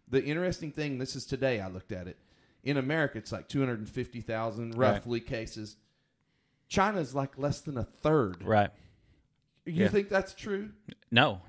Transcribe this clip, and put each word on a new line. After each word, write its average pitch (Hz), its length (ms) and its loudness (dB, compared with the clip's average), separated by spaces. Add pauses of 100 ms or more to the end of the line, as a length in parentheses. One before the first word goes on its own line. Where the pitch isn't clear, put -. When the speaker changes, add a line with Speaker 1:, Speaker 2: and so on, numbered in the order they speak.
Speaker 1:
The 131 160 4
interesting 165 480 -2
thing, 147 240 -4
this 131 180 -6
is 135 100 -10
today 127 360 0
I 95 80 -6
looked 92 240 -10
at 90 140 -8
it, 90 100 -12 (460)
in 143 140 0
America 139 400 0
it's - 140 -10
like 98 160 -6
two 139 120 -2
hundred 127 200 0
and 107 100 -8
fifty 123 320 -8
thousand 113 540 -4
Speaker 2:
Right. 123 180 4
Speaker 1:
roughly 117 280 -2
cases. 113 560 -8 (880)
China's 190 460 0
like 139 240 -4
less 139 240 0
than 143 160 -6
a 113 60 0
third. 131 600 2
Speaker 2:
Right. 104 280 6 (920)
Speaker 1:
You 175 180 2
Speaker 2:
Yeah. 202 60 8
Speaker 1:
think 202 200 2
that's 190 240 0
true? 208 380 -6 (400)
Speaker 2:
No, 117 380 4